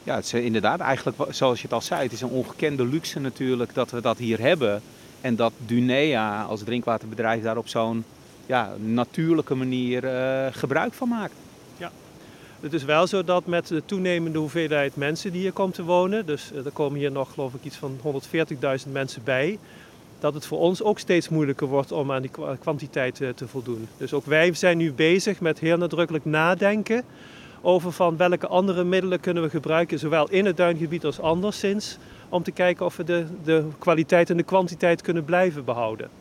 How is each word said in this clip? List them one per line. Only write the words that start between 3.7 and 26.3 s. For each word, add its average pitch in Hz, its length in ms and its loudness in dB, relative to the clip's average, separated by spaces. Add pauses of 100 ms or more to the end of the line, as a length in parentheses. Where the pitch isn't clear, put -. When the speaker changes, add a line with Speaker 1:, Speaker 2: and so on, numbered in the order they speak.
Speaker 1:
dat 127 180 -2
we 120 100 -6
dat 113 160 0
hier 113 220 -2
hebben. 117 420 2 (400)
En 123 140 0
dat 113 220 2
Dunea 120 840 0
als 101 200 -6
drinkwaterbedrijf 113 800 -2
daar 113 140 -2
op 113 100 -6
zo'n, 113 360 -2 (420)
ja, 120 240 0 (100)
natuurlijke 135 760 0
manier, 127 500 -2
eh, 131 460 -2
gebruik 151 420 -2
van 240 140 -6
maakt. 226 260 -4 (440)
Speaker 2:
Ja. 175 140 -10 (680)
Het 151 140 -8
is 156 100 -2
wel 156 240 4
zo 190 160 0
dat 175 220 2
met 170 220 -2
de 160 180 -2
toenemende 175 540 -2
hoeveelheid 151 560 0
mensen 156 360 -2
die 180 100 -4
hier 190 100 -2
komt 190 220 -2
te 190 100 -8
wonen, 180 420 2
dus, 147 260 -6
eh, 139 140 -8
er 143 60 -8
komen 143 280 -2
hier 143 120 0
nog, 135 220 -4
geloof 135 200 -6
ik, 135 100 -14
iets 143 140 -12
van 135 240 -8
honderdveertigduizend 139 920 -2
mensen 135 300 -6
bij, 139 360 0 (600)
dat 147 140 0
het 147 120 -10
voor 156 140 -4
ons 175 240 2
ook 208 160 2
steeds 175 300 2
moeilijker 147 380 0
wordt 135 240 0
om 143 200 -2
aan 131 100 0
die 131 100 -8
kwa-, 147 280 -6
kwantiteit, 139 640 -4
eh, 135 80 -2
te 123 180 -10
voldoen. 117 400 -8 (100)
Dus 131 160 -8
ook 139 120 -2
wij 160 280 4
zijn 175 240 4
nu 165 160 2
bezig 175 460 2
met 160 200 0
heel 165 180 2
nadrukkelijk 160 480 0
nadenken 196 800 2 (580)